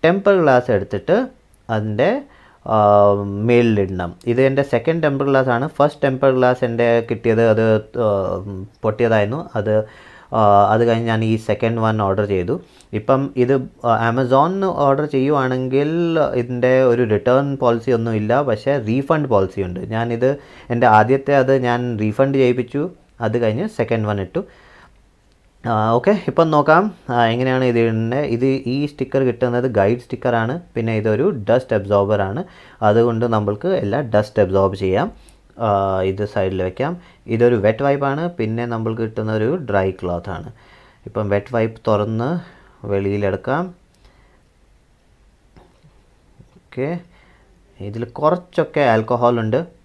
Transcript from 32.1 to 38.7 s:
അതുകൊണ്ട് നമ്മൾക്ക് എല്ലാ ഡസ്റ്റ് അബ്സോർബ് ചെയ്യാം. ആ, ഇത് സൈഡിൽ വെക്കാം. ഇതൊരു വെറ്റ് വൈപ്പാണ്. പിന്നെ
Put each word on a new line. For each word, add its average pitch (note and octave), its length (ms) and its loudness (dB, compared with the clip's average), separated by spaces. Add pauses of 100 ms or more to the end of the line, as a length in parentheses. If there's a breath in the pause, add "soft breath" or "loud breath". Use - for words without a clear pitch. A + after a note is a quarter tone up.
അതുകൊണ്ട് A2+ 360 2 (100)
നമ്മൾക്ക് G#2+ 360 -2 (120)
എല്ലാ G2+ 180 -2 (140)
ഡസ്റ്റ് G#2 300 0
അബ്സോർബ് F#2+ 380 2
ചെയ്യാം. G2 240 0 (600 soft breath)
ആ, - 20 0 (420)
ഇത് F#2+ 120 -4 (100)
സൈഡിൽ F#2+ 340 -2
വെക്കാം. C3 260 -6 (420 loud breath)
ഇതൊരു A#2+ 300 2
വെറ്റ് A2+ 220 0
വൈപ്പാണ്. C#3 380 -2 (160)
പിന്നെ A2+ 340 -4